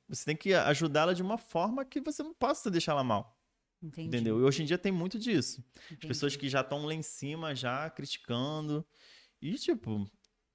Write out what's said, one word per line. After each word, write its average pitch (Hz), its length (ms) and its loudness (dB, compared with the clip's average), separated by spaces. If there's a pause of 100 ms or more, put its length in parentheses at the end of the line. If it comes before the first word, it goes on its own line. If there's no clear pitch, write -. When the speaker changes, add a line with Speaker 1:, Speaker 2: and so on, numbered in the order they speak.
Speaker 1:
você - 200 -8
tem 151 100 0
que 190 160 2
ajudá-la 151 600 4
de 180 80 -2
uma 208 160 0
forma 220 460 -2
que 269 160 -8
você 302 220 -4
não 320 120 -12
possa 240 360 0
deixar 170 220 2
ela 143 120 4
mal. 104 340 0 (440)
Speaker 2:
Entendi. 160 260 -10
Speaker 1:
Entendeu? 113 320 2
E - 20 6
hoje 139 200 6
em 151 40 -2
dia 165 100 2
tem 190 160 0
muito 180 260 0
disso. 208 460 0 (100)
As - 180 -20
Speaker 2:
Entendi. 156 160 -12
Speaker 1:
pessoas 143 280 -2
que 139 140 -4
já 131 120 2
tão 143 220 -4
lá 151 80 -2
em 160 80 -4
cima, 151 540 -6
já 127 340 -4
criticando. 147 960 -4 (560)
E, 165 140 -4
tipo, 110 520 -2 (480)